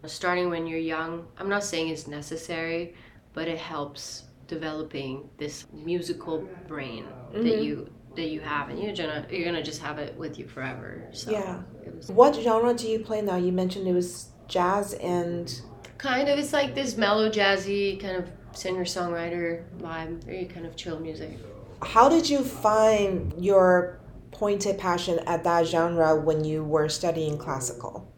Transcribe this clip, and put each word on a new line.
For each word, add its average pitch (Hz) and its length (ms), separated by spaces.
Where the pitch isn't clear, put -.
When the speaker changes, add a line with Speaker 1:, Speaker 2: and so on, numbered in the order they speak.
Speaker 1:
starting 180 440
when 165 160
you're 160 200
young, 165 300
I'm 190 100
not 202 160
saying 165 240
it's 156 180
necessary, 165 880
but 160 160
it 160 80
helps - 680
developing 156 920
this 147 340
musical 170 760
brain 127 380
that 214 100
Speaker 2:
Mm-hmm. 220 220
Speaker 1:
you, 147 260
that 165 140
you 156 120
have, 147 280
and 143 100
you're 196 160
gonna, 156 360
you're 175 160
gonna 170 160
just 151 180
have 151 180
it 147 200
with 160 200
you 131 80
forever. 131 440
So - 180
Speaker 2:
Yeah. 190 320
Speaker 1:
it - 100
was - 140
Speaker 2:
What 262 260
genre 233 380
do 233 120
you 220 120
play 220 240
now? 190 140
You 180 140
mentioned 185 380
it 180 60
was 180 340
jazz 196 460
and 175 320
Speaker 1:
Kind 277 320
of, 285 100
it's 294 140
like 277 220
this 226 240
mellow, 214 320
jazzy 196 680
kind 190 200
of 180 100
singer-songwriter 175 1120
vibe, 165 460
very 185 200
kind 175 220
of 160 100
chill 160 240
music. 160 380
Speaker 2:
How 247 280
did 330 180
you 285 120
find 214 1000
your 180 600
pointed 202 440
passion 175 500
at 165 180
that 170 220
genre 165 540
when 156 240
you 156 180
were 151 280
studying 156 480
classical? - 800